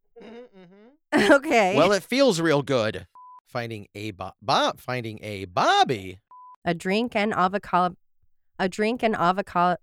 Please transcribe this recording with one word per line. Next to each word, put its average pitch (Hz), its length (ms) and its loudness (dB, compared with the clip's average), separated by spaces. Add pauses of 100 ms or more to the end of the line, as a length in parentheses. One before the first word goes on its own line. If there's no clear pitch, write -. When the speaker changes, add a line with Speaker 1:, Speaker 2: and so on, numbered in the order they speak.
(220)
Speaker 1:
Mm-hmm, 214 140 -18
mm-hmm. 196 960 -2
Speaker 2:
<laughs> - 20 8
Okay. 220 420 2
Speaker 1:
Well, 180 160 4
it 196 120 0
feels 240 380 2
real 151 220 2
good. 107 420 -2 (400)
Finding 117 480 -10
a 107 180 -8
Bo-, 92 200 -12 (100)
Bob, 170 400 0
finding 113 400 -8
a 101 240 -8
Bobby. 123 760 0 (460)
Speaker 2:
A 175 80 0
drink 202 420 -2
and 208 180 0
avocado, 180 640 0 (640)
a 190 100 -2
drink 214 360 -2
and 220 120 2
avocado. 180 680 0